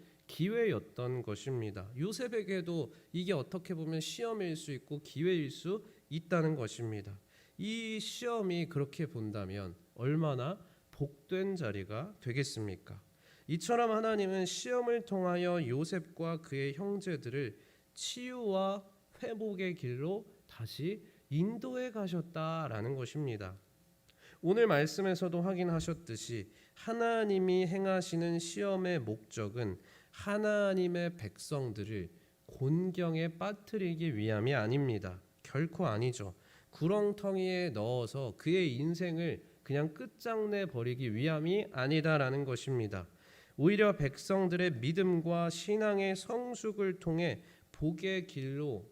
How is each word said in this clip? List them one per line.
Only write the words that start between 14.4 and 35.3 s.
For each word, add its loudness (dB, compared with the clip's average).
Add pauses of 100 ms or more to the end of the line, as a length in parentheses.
시험을 0
통하여 2
요셉과 -2
그의 -2
형제들을 -4 (360)
치유와 -2 (380)
회복의 -2
길로 -4 (200)
다시 -6 (240)
인도해 -2
가셨다라는 -2
것입니다. -4 (880)
오늘 6
말씀에서도 4
확인하셨듯이 -2 (240)
하나님이 4
행하시는 2
시험의 0
목적은 -2 (320)
하나님의 2
백성들을 -4 (360)
곤경에 0
빠뜨리기 -2
위함이 2
아닙니다. 2 (220)